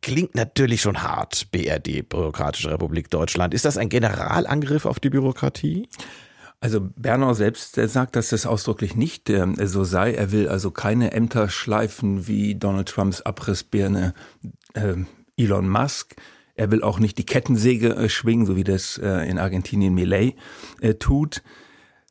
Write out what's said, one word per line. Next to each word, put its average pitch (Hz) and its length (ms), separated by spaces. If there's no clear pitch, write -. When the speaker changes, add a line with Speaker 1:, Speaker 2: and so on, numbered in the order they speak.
Speaker 1:
klingt 156 320
natürlich 117 480
schon - 200
hart, - 500
B - 120
R 76 140
D, 69 240
Bürokratische 76 680
Republik 78 380
Deutschland. 85 460
Ist 104 100
das 147 140
ein 107 100
Generalangriff 127 960
auf - 140
die 139 120
Bürokratie? 139 800
Speaker 2:
Also 110 200
Bernau 117 540
selbst, 104 420
der 113 120
sagt, 127 280
dass 117 140
das 110 160
ausdrücklich 104 500
nicht, 123 340
ähm, 95 320
so 95 220
sei. 92 280
Er 98 200
will 104 160
also 95 240
keine 113 400
Ämter 113 360
schleifen 101 800
wie 104 300
Donald 98 320
Trumps 98 340
Abrissbirne, 98 880
ähm, 95 320
Elon 98 300
Musk. 117 480
Er 107 160
will 110 100
auch 104 160
nicht 107 180
die - 100
Kettensäge, 117 680
äh, 117 140
schwingen, 117 360
so 95 120
wie 95 80
das, 95 340
äh, 90 320
in 92 80
Argentinien 95 560
Milei, 92 400
äh, 110 140
tut. 147 480